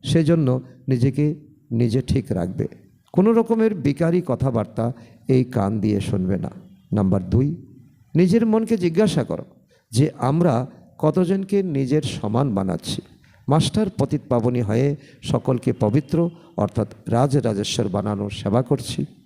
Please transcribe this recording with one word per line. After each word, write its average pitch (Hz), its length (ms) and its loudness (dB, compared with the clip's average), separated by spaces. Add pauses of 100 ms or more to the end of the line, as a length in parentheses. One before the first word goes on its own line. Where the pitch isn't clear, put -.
সেজন্য 151 560 2 (280)
নিজেকে 139 460 0 (360)
নিজে 117 320 0
ঠিক - 300 -2
রাখবে। 90 360 -4 (440)
কোনো 202 200 4
রকমের 226 420 2
বিকারী 165 520 0
কথাবার্তা 117 680 -2 (360)
এই 127 160 4
কান 104 360 -2
দিয়ে 101 200 0
শুনবে 92 380 -2
না। - 120 -6 (420)
নাম্বার 95 380 0
দুই, 143 360 0 (480)
নিজের 185 320 4
মনকে 220 300 2
জিজ্ঞাসা 170 480 0
করো 85 200 -6 (460)
যে 139 280 2
আমরা 135 480 2 (320)
কতজনকে 196 640 0
নিজের 143 400 0
সমান 117 520 -2
বানাচ্ছি। 95 480 -4 (460)
মাস্টার 160 380 2 (120)
পতিত 143 300 -2
পাবনী 123 320 0
হয়ে 120 360 0 (260)
সকলকে 123 500 -2
পবিত্র 156 580 0 (260)
অর্থাৎ 101 380 -2 (120)
রাজ 127 300 2
রাজেশ্বর 107 520 -2
বানানোর 101 420 -4
সেবা 104 320 0
করছি - 440 -4 (200)